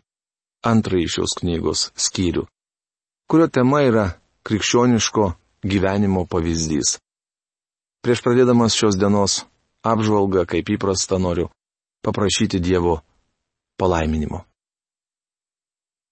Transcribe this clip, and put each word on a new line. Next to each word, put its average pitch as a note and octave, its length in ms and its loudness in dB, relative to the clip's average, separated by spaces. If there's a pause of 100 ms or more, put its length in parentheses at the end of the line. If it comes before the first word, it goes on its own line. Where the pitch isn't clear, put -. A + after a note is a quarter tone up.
(680)
antrąjį F#2+ 480 2
šios F2 240 -4
knygos E2 560 -4
skyrių, E2+ 480 -4 (800)
kurio D#3+ 240 2
tema C3+ 400 2
yra A2 180 2 (380)
krikščioniško A2 880 0 (320)
gyvenimo F#2+ 640 0
pavyzdys. E2 680 -2 (1040)
Prieš A#2+ 160 0
pradėdamas A#2+ 560 4
šios G2 240 2
dienos G2+ 460 2 (340)
apžvalgą, G#2 640 0
kaip F2+ 320 -4
įprasta, F#2+ 400 -2
noriu F2 320 -2 (560)
paprašyti G2+ 560 -2
Dievo F2 400 0 (800)
palaiminimo. D#2+ 640 -2 (1700)